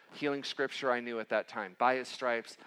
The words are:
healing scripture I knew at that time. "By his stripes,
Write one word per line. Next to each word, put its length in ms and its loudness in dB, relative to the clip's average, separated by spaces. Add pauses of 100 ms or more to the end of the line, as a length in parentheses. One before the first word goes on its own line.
(140)
healing 280 0
scripture 480 -2
I 80 4
knew 220 -4
at 80 -6
that 180 2
time. 320 -6
"By 160 6
his 140 -2
stripes, 480 -2 (100)